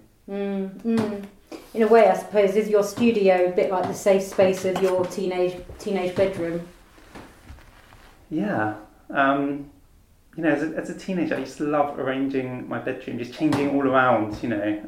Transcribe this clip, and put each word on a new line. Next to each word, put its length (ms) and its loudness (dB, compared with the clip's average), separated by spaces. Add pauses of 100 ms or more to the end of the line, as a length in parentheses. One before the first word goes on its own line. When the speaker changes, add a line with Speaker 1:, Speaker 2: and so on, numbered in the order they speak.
(280)
Speaker 1:
Mm, 420 -6 (120)
mm. 420 -2 (480)
In 100 0
a 40 4
way, 200 8
I 80 6
suppose, 400 0
is 140 2
your 140 4
studio 640 4
a 40 0
bit 200 0
like 160 -2
the 80 -4
safe 280 2
space 440 2
of 160 0
your 240 2
teenage, 480 -2 (240)
teenage 360 -4
bedroom? 460 0 (1700)
Speaker 2:
Yeah. 440 -2 (360)
Um, 600 0 (680)
you 80 -6
know, 60 4
as 120 0
a, 140 -6
as 140 -8
a 80 -8
teenager, 360 -4
I 40 -4
used 200 -10
to 60 -2
love 340 0
arranging 720 -4
my 100 -6
bedroom, 400 -8
just 160 -8
changing 400 0
all 120 2
around, 560 2
you 60 -4
know, 400 -2